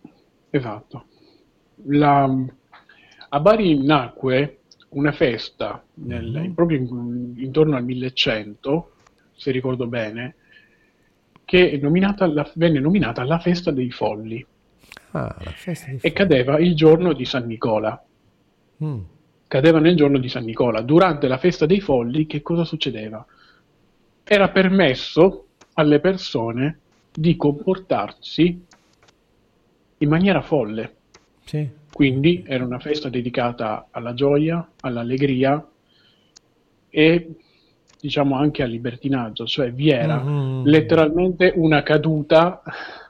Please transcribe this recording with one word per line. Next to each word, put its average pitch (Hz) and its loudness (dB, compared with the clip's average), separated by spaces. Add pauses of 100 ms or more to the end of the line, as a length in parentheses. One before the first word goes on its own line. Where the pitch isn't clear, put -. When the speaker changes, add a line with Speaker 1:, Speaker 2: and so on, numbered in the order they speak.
(500)
Speaker 1:
Esatto. 113 -8 (840)
La, 143 4 (1000)
a 143 -2
Bari 175 4
nacque 135 0 (300)
una 143 -2
festa 113 -4 (120)
nel, 120 -10 (220)
Speaker 2:
Mhm. 185 -8
Speaker 1:
proprio 165 0
in, 123 -6
intorno 139 2
al 120 -4
millecento, 127 -4 (420)
se - -6
ricordo 127 -4
bene, 117 -8 (1080)
che 180 4
è 147 -4
nominata 190 0
la, 147 -2
venne 160 2
nominata 135 0
la 160 -2
festa 175 -2
dei 127 -4
folli. 110 -8 (640)
Speaker 2:
Ah, 127 -8
la 82 -12
festa - -12
dei 131 -10
Speaker 1:
E 127 -12
Speaker 2:
folli. 160 -2
Speaker 1:
cadeva 147 2
il 175 2
giorno 160 6
di 127 -6
San 123 -6
Nicola. 110 -4 (800)
Speaker 2:
Mm. 143 -8 (480)
Speaker 1:
Cadeva 156 4
nel 170 6
giorno 143 4
di 123 -6
San 120 -8
Nicola. 113 -2
Durante 147 4
la 127 0
festa 175 0
dei 185 2
folli, 135 0
che 151 -8
cosa 170 -2
succedeva? 113 -8 (1000)
Era 196 2
permesso 190 2 (280)
alle 151 4
persone 135 -2 (340)
di 160 2
comportarsi 151 -2 (1300)
in 147 0
maniera 170 2
folle. 113 -4 (500)
Speaker 2:
Sì. 151 -6 (260)
Speaker 1:
Quindi 143 2
era 127 -4
una 123 -8
festa 151 -6
dedicata 120 -4
alla 117 -10
gioia, 147 0 (120)
all'allegria 131 -2 (1200)
e, 160 2 (640)
diciamo, 139 -2
anche 147 0
al 123 -4
libertinaggio, 117 -6
cioè 123 -2
vi 139 0
era 143 0
Speaker 2:
Mm-hmm. 131 -4
Speaker 1:
letteralmente 165 4
una 160 4
caduta, 160 2 (480)